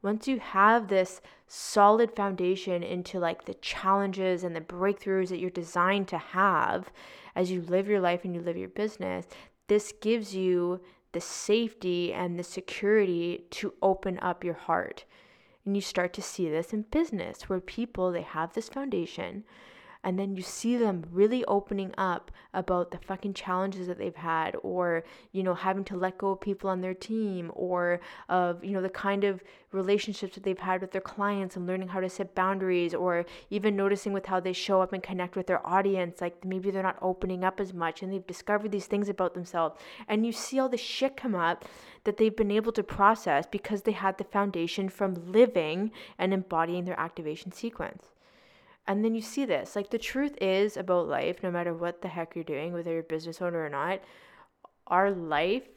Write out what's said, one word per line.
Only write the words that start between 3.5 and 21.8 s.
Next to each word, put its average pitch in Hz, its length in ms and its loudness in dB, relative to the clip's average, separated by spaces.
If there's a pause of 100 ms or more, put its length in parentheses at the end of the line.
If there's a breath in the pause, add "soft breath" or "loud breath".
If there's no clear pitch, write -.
challenges 190 880 2
and 170 120 -2
the 160 60 -4
breakthroughs 190 680 0
that 180 80 -4
you're 180 140 -2
designed 185 560 2
to 175 100 -4
have 180 760 2 (440 loud breath)
as 180 160 0
you 185 100 -2
live 180 260 0
your 208 120 4
life 175 260 2
and 180 80 -4
you 170 80 -4
live 175 160 -4
your 185 120 -6
business, 190 580 -4 (400 loud breath)
this 208 240 2
gives 214 440 -2
you 180 460 2 (300 loud breath)
the 170 100 -4
safety 185 920 0
and 175 280 -4
the 175 40 -6
security 185 1080 0
to - 300 -6
open 190 400 2
up 175 220 -2
your 170 120 -2
heart. - 500 -2 (600 soft breath)
And 202 100 0
you 202 60 2
start 180 320 -2
to 202 80 -10
see 175 280 -4
this 165 240 -2
in 214 100 -2
business 302 640 -2
where 185 120 0
people, 185 520 -2
they 170 120 -2
have 165 300 -4
this - 160 -6
foundation, 202 720 -4 (600 loud breath)
and 185 140 -2
then 196 180 -2
you 185 60 -8
see 240 360 -2
them 190 340 0
really 214 340 4
opening 202 500 0